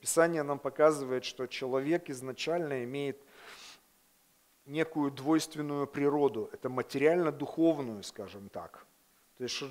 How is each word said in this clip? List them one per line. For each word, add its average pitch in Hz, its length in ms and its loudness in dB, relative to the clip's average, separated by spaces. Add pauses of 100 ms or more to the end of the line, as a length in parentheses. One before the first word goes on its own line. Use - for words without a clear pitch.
Писание 165 420 4
нам 143 160 -2
показывает, 135 640 2
что - 220 -8
человек 135 640 -2
изначально 135 720 -4
имеет 135 400 -6 (1400)
некую 147 460 -2
двойственную 143 760 0
природу, 143 640 2
это - 160 -6
материально-духовную, 143 1300 2
скажем 98 460 -12
так. - 360 -12 (520)
То 127 80 -10
есть, 120 120 -4
ш-, 139 140 -8